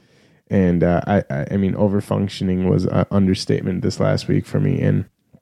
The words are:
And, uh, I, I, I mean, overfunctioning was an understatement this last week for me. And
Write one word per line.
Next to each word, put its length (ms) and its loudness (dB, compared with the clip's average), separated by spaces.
And, 340 2
uh, 240 2
I, 220 2
I, 220 -4
I 60 -2
mean, 180 -2
overfunctioning 920 0
was 160 2
an 240 0
understatement 720 0
this 180 -2
last 260 0
week 180 0
for 140 -4
me. 220 0
And 240 0